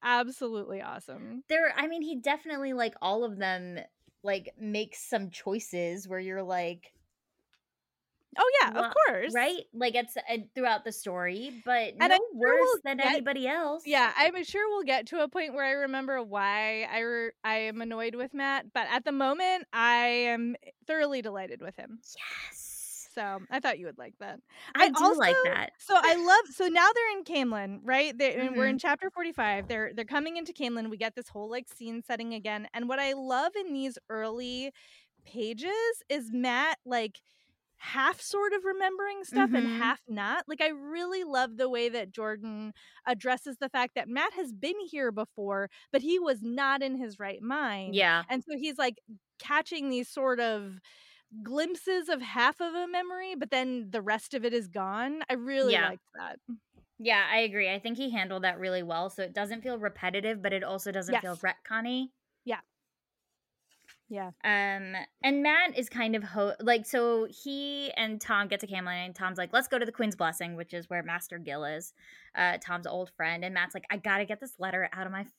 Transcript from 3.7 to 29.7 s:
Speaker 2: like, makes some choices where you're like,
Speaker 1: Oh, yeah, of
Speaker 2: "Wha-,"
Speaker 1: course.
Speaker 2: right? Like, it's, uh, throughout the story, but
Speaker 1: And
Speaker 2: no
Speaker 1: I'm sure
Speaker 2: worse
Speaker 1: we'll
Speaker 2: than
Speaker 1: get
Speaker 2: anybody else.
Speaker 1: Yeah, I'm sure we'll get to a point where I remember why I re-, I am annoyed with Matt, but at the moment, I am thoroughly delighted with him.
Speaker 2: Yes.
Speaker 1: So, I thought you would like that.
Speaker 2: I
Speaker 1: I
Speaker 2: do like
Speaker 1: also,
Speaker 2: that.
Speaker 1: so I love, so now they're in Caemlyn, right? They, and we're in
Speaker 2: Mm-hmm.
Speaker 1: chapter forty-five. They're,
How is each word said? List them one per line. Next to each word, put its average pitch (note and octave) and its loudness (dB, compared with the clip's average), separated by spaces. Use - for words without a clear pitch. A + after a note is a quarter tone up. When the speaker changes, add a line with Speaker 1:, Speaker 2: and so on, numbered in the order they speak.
Speaker 2:
like, G3 -2
makes G#3+ -4
some G3 -4
choices F#3+ -4
where F#3 -6
you're F#3+ -6
like, F3+ -4
Speaker 1:
Oh, B4 6
yeah, B3+ 6
of A#3 2
Speaker 2:
"Wha-," - -4
Speaker 1:
course. A3 0
Speaker 2:
right? D4 2
Like, A#3 0
it's, A#3+ 0
uh, A3+ -4
throughout B3 2
the A3 -6
story, F#3 -4
but A#3+ 0
Speaker 1:
And F4+ 6
Speaker 2:
no F#4 10
Speaker 1:
I'm F#4+ 8
sure A4 -4
Speaker 2:
worse B4 6
Speaker 1:
we'll G4 2
Speaker 2:
than C4+ 0
Speaker 1:
get C#4 4
Speaker 2:
anybody C4+ 0
else. D#4 0
Speaker 1:
Yeah, C4+ 4
I'm F4 4
sure G#4 0
we'll G4+ 0
get B3+ 2
to D#4+ 0
a D4 2
point D#4 -4
where C#4 0
I C4+ 2
remember C4+ -2
why G#3+ 0
I A3+ -2
re-, A#3 -2
I A3 2
am A3 -2
annoyed A3+ -4
with B3+ -6
Matt, C#4 -2
but A3+ 0
at B3 0
the D4 0
moment, D#4+ 2
I A#3+ 6
am A#3+ 0
thoroughly D4 2
delighted F#3+ -8
with F3+ -12
him. - -14
Speaker 2:
Yes. - -12
Speaker 1:
So, G3 -4
I C4 -2
thought B3 0
you F3+ -10
would D3+ -10
like B2 -14
that. G3+ -12
Speaker 2:
I E4+ 10
Speaker 1:
I - 8
Speaker 2:
do E4+ 8
like F3+ 8
Speaker 1:
also, F3 6
Speaker 2:
that. - 0
Speaker 1:
so - 4
I E4 8
love, F4+ 8
so F4+ 2
now F4 8
they're A4 2
in E4+ -8
Caemlyn, A3 -2
right? C4 2
They, C4+ 2
and B3+ -2
we're C4 4
in C4 2
Speaker 2:
Mm-hmm. - -4
Speaker 1:
chapter E4+ 0
forty-five. G#3+ -2
They're, A3 -2